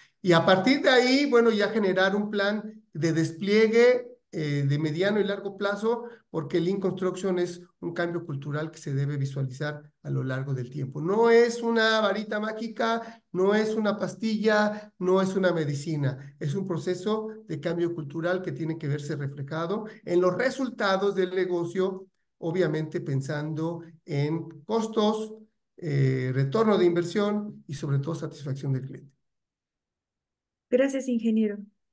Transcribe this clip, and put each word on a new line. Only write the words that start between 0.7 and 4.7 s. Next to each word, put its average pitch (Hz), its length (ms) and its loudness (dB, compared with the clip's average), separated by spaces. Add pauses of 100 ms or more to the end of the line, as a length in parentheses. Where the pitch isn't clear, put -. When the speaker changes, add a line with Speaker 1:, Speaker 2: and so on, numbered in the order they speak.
Speaker 1:
de 285 80 6
ahí, 254 400 6
bueno, 233 200 6
ya 202 200 2
generar 190 440 2
un 208 140 0
plan 208 540 -2 (100)
de 160 200 0
despliegue, 220 960 4 (240)
eh, 147 340 0
de 143 140 2